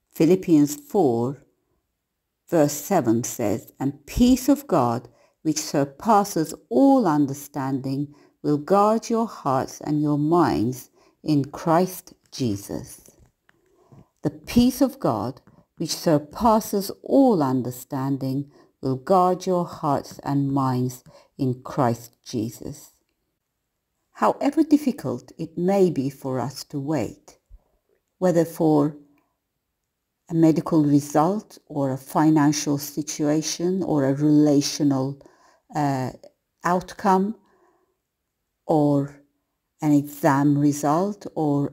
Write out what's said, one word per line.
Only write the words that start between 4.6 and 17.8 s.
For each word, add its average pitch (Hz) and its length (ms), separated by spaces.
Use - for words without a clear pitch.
God, 120 400
which 151 160
surpasses 165 960
all 262 400
understanding, 139 1040
will 147 140
guard 202 520
your 226 160
hearts - 540
and 151 200
your 147 180
minds 131 720
in 143 220
Christ 175 680
Jesus." 107 680
The 147 80
peace - 500
of 262 200
God, 120 400
which - 180
surpasses 196 960
all 247 400
understanding, 131 1120